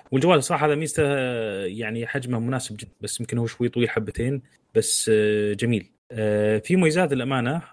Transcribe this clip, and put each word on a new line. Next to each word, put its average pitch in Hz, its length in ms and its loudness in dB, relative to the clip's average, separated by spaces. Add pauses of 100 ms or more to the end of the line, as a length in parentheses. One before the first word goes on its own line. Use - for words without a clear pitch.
(120)
والجوال 147 320 6
صراحة 151 240 0
هذا 147 80 2
ميزته، 156 300 -2
آه، 120 600 -2
يعني 113 420 -6
حجمه 123 320 -4
مناسب 120 380 -4
جدا، - 140 -16 (100)
بس - 180 -6
يمكن 120 180 -6
هو 117 100 0
شوي 120 220 -2
طويل 120 200 0
حبتين، 120 520 -4 (340)
بس، - 380 2
آه، 104 400 2
جميل. 113 360 0 (220)
آه، 107 460 2
في 170 180 0
مميزات 165 380 2
الأمانة، 131 480 -2 (120)